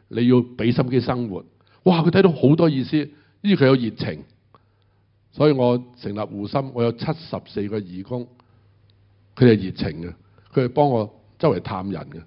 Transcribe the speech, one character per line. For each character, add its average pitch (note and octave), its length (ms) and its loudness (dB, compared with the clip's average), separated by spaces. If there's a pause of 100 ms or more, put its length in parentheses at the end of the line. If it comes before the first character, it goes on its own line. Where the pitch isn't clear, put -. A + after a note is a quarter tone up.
你 A#2+ 200 -2
要 B2 80 6
畀 A#2+ 360 0
心 B2 180 -2
機 B2+ 100 0
生 B2 280 -4
活。 F#2 160 -10 (400)
哇！ E3+ 180 4
佢 E3 80 2
睇 F#3 120 4
到 F#3 100 6
好 C#3 240 4
多 E3 140 4
意 C3 140 -2
思， D#3 120 -2 (460)
於 G3+ 120 2
是 C#3 80 2
佢 C3+ 40 6
有 C3+ 80 6
熱 A#2+ 160 0
情。 D#2 340 -10 (1080)
所 D3+ 160 2
以 D3+ 40 4
我 B2 240 2 (200)
成 - 180 -10
立 G#2+ 40 -8
護 G2+ 300 -8
心， C3+ 240 -6
我 B2 100 -4
有 A#2 100 0
七 A#2 120 -12
十 - 320 -8 (100)
四 G#2 220 -8
個 A2 100 -8
義 F#2+ 240 -12
工， B2 240 -10 (1120)
佢 B2+ 80 4
哋 A#2+ 120 8
熱 F#2 160 -8
情 D#2+ 300 -8
嘅， F2 120 -12 (400)
佢 C3 100 0
哋 B2 40 -4
幫 D3 200 0
我 A2+ 240 -2 (260)
周 D#3 140 0
圍 F2+ 80 -4
探 F#2+ 280 -10
人 E2+ 120 -8 (100)
嘅。 D#2+ 160 -18